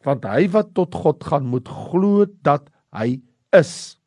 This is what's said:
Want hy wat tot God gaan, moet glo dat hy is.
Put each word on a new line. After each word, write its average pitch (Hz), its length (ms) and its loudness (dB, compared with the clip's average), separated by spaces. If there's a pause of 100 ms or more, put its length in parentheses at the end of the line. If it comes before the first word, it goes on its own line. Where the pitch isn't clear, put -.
Want 139 240 -2
hy 123 140 2 (100)
wat 214 240 -2
tot 180 160 -2
God - 320 -2
gaan, 143 240 -2
moet 127 160 -4
glo 202 600 0 (180)
dat 143 220 2 (260)
hy 120 300 -4 (340)
is. - 500 0